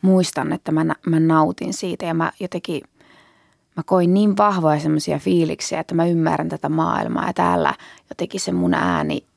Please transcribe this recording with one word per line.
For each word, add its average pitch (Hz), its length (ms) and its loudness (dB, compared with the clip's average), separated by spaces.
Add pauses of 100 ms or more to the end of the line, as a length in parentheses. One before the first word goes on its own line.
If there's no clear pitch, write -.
muistan, 185 500 2
että - 200 -4
mä 160 120 2
na-, 160 100 0 (120)
mä 160 140 2
nautin 160 540 2
siitä 180 320 -6
ja 165 80 -4
mä 165 260 -2
jotenkin, 180 420 -8 (920)
mä 170 100 -6
koin 180 280 4
niin 202 220 4
vahvoja 180 440 2
semmosia 156 380 -2
fiiliksiä, 165 640 0
että 170 140 -8
mä 165 120 2
ymmärrän 165 420 0
tätä 160 200 -6
maailmaa 165 580 -2
ja 180 60 -4
täällä 175 420 0 (360)
jotenkin - 300 -8
se 185 120 -4
mun 175 220 0
ääni 151 500 -2 (120)